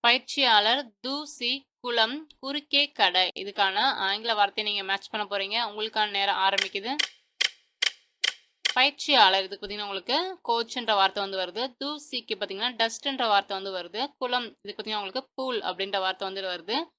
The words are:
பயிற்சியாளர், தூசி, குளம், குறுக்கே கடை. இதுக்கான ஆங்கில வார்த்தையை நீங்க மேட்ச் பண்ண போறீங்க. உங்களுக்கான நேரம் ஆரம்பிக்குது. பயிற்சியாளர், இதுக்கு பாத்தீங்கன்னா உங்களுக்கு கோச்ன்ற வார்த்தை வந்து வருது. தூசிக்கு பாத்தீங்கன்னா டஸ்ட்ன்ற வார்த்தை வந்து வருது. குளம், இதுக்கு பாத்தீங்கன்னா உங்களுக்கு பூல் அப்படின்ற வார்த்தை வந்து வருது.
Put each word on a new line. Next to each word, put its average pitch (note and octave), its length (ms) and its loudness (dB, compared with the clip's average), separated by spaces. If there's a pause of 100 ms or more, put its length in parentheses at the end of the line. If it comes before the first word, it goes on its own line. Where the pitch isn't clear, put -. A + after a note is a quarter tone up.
பயிற்சியாளர், A#3+ 720 4 (240)
தூசி, C4+ 480 -6 (320)
குளம், A#3+ 300 2 (280)
குறுக்கே C#4 380 0 (180)
கடை. F#3 240 4 (180)
இதுக்கான G3 360 0 (300)
ஆங்கில A3 320 -2
வார்த்தையை G#3 300 2
நீங்க G3+ 200 -2
மேட்ச் G3 240 -2
பண்ண G#3 200 -2
போறீங்க. G3 240 -2 (120)
உங்களுக்கான G#3+ 480 -2
நேரம் G3 300 2
ஆரம்பிக்குது. G3 460 0 (1800)
பயிற்சியாளர், B3 720 4
இதுக்கு F#3+ 160 -10
பாத்தீங்கன்னா G#3 260 -8
உங்களுக்கு G3 300 -2 (300)
கோச்ன்ற A#3 520 -2
வார்த்தை F#3+ 240 2
வந்து F#3+ 180 -4
வருது. F3+ 200 -6 (180)
தூசிக்கு C#4 600 -8
பாத்தீங்கன்னா G3+ 400 -4
டஸ்ட்ன்ற A#3+ 540 -2
வார்த்தை G3 240 2
வந்து F#3+ 200 -6
வருது. F3 240 -6 (180)
குளம், B3 300 -2 (140)
இதுக்கு G3+ 140 -12
பாத்தீங்கன்னா G#3+ 240 -6
உங்களுக்கு F#3+ 360 -8
பூல் B3+ 220 -2 (100)
அப்படின்ற G3 360 -4
வார்த்தை F#3+ 240 -4
வந்து F#3+ 220 -6
வருது. F3+ 260 -4 (200)